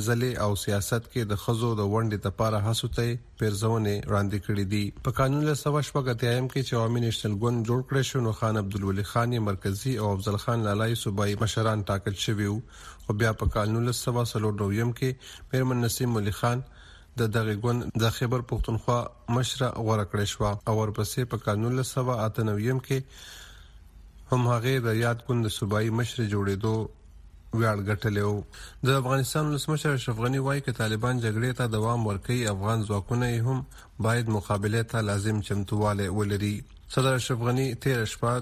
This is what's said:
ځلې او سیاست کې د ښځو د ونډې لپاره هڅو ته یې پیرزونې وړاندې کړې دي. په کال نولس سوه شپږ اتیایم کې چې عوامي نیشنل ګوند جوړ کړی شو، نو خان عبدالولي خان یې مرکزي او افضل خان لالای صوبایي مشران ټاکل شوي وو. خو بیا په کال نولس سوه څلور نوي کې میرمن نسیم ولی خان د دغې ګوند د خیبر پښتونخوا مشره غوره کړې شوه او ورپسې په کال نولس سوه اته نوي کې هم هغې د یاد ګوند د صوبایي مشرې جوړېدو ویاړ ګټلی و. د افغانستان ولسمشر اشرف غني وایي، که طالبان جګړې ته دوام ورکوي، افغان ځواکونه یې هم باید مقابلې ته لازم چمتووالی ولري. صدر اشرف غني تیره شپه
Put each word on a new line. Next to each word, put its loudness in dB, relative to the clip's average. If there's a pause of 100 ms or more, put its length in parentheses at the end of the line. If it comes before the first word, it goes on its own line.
ځلې 2 (100)
او 2
سیاست 0
کې 0
د 0
ښځو 2 (100)
د 2
ونډې 2
لپاره 0
هڅو 0
ته 2
یې 0 (240)
پیرزونې 2 (120)
وړاندې 0
کړې 0
دي. 2 (220)
په 0
کال 4
نولس 2
سوه 2
شپږ -2
اتیایم 0
کې -2
چې -8
عوامي 2
نیشنل 0
ګوند 2
جوړ 2
کړی 2
شو، -2
نو 2
خان 2
عبدالولي 0
خان 2
یې 0
مرکزي -2
او 0
افضل 0
خان 0
لالای 2 (100)
صوبایي 0
مشران 2
ټاکل -2 (100)
شوي 0
وو. -2 (460)
خو 0 (100)
بیا 4
په 2
کال 2
نولس 0
سوه 2 (100)
څلور 0
نوي 0 (160)
کې 0 (420)
میرمن 2
نسیم 0
ولی 0
خان 0 (560)
د 2 (140)
دغې 0
ګوند 2 (220)
د 4
خیبر 0 (120)
پښتونخوا 0 (380)
مشره 0 (180)
غوره 2
کړې 0
شوه 0 (180)
او 4
ورپسې -2
په -2 (100)
کال 2
نولس 0
سوه 0 (120)
اته -2
نوي 0 (160)
کې 0 (1300)
هم 4 (100)
هغې 2 (100)
د 2
یاد 0
ګوند 2
د -2
صوبایي 0
مشرې 0
جوړېدو 0 (800)
ویاړ 2 (100)
ګټلی 0
و. 0 (440)
د 4 (120)
افغانستان 0
ولسمشر 0
اشرف -2
غني 2
وایي، 0
که -2
طالبان 0
جګړې 0
ته 0
دوام 2
ورکوي، 0
افغان 0
ځواکونه 0
یې 0
هم 2 (480)
باید 2 (100)
مقابلې 0
ته 0
لازم 0
چمتووالی 0
ولري. 0 (380)
صدر 4
اشرف -2
غني 2
تیره 0
شپه -2